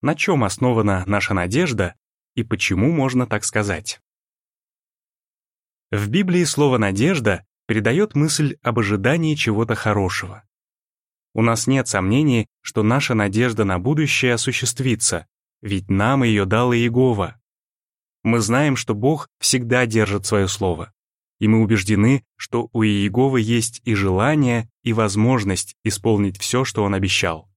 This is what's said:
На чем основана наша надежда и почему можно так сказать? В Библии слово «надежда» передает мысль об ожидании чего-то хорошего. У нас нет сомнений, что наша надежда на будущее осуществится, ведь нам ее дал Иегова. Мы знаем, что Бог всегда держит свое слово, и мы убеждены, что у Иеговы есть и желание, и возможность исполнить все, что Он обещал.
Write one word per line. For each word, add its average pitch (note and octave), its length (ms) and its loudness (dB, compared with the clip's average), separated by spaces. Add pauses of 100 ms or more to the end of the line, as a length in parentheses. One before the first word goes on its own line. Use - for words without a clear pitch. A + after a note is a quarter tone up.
На C#3+ 100 0
чем D#3 300 0
основана G#2 640 0
наша G2+ 260 -2
надежда G2+ 600 -2 (400)
и A#2 80 -4
почему A2 480 0
можно C3 340 0
так G#2+ 180 -4
сказать? G2+ 560 -4 (1900)
В G#2 180 -4
Библии F3+ 360 0
слово C#3+ 340 2
«надежда» G#2+ 680 0 (220)
передает A#2 480 0
мысль D3+ 480 0
об A#2+ 160 -2
ожидании A#2+ 560 0
чего-то A2+ 400 -2
хорошего. G2+ 760 -4 (840)
У A2+ 80 -2
нас A2+ 240 0
нет C3 220 0
сомнений, A2+ 580 2 (160)
что - 220 -4
наша B2 320 0
надежда G#2+ 500 0
на F#2 140 0
будущее C3+ 560 0
осуществится, A#2 920 -2 (360)
ведь G2 280 -4
нам A2 320 2
ее G#2+ 240 2
дал A#2 280 2
Иегова. A#2 680 0 (840)
Мы A#2 180 2
знаем, C3 340 2
что - 180 -4
Бог C3 360 -2 (100)
всегда B2 460 0
держит G#2 400 0
свое G2 240 0
слово, F2 420 -4 (480)
и G#2+ 80 2
мы A2 140 6
убеждены, G#2+ 640 2 (100)
что - 380 -6
у A2+ 100 0
Иеговы G#2+ 560 2
есть A2+ 460 -2
и A#2 80 0
желание, A#2 760 0 (120)
и A#2 100 -4
возможность G#2+ 920 0
исполнить G2+ 520 0
все, B2+ 280 -2
что - 180 -4
Он G2+ 100 0
обещал. F#2 640 -2